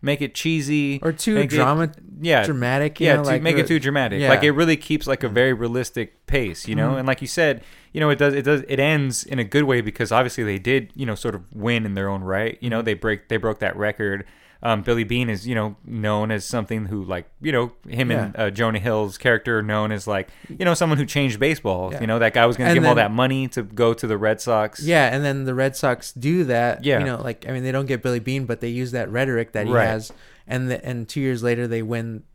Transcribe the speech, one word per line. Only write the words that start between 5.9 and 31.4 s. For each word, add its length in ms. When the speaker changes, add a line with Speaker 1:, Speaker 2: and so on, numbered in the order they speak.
Speaker 1:
pace, 400
you 100
know? 160
Speaker 2:
Mm-hmm. 80
Speaker 1:
And 100
like 120
you 60
said, 340
you 80
know, 100
it 80
does, 160
it 100
does, 260
it 100
ends 460
in 120
a 60
good 220
way 160
because 320
obviously 320
they 140
did, 360
you 100
know, 100
sort 200
of 180
win 320
in 80
their 140
own 160
right. 380
You 80
know, 100
Speaker 2:
Mm-hmm. 60
Speaker 1:
they 80
break, 340
they 100
broke 220
that 160
record. 480
Um, 180
Billy 220
Beane 260
is, 180
you 60
know, 220
known 460
as 120
something 440
who, 160
like, 260
you 120
know, 220
him 220
and, 260
Speaker 2:
Yeah. 100
Speaker 1:
uh, 40
Jonah 300
Hill's 360
character 440
are 20
known 300
as, 160
like, 220
you 160
know, 80
someone 240
who 80
changed 340
baseball. 540
Speaker 2:
Yeah. 80
Speaker 1:
You 60
know, 100
that 160
guy 140
was 100
gonna 140
Speaker 2:
And 60
Speaker 1:
give 60
him 60
all 60
Speaker 2:
then 100
Speaker 1:
that 100
money 340
to 120
go 320
to 140
the 100
Red 240
Sox. 400
Speaker 2:
Yeah, 340
and 80
then 220
the 80
Red 220
Sox 360
do 340
that. 380
Speaker 1:
Yeah. 140
Speaker 2:
You 80
know, 160
like, 260
I 40
mean, 100
they 100
don't 140
get 160
Billy 180
Beane, 260
but 140
they 100
use 240
that 180
rhetoric 400
that 160
he 40
Speaker 1:
Right. 140
Speaker 2:
has. 260
And 240
the, 120
and 240
two 140
years 220